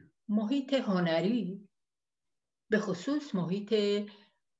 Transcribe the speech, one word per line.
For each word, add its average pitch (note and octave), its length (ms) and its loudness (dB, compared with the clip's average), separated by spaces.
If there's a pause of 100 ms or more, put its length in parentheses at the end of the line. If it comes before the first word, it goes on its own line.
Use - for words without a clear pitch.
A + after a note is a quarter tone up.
(300)
محیط A3 440 0
هنری، F#3+ 960 0 (1000)
به G#3 100 4
خصوص C4+ 560 -2
محیط، F#3+ 380 -2 (880)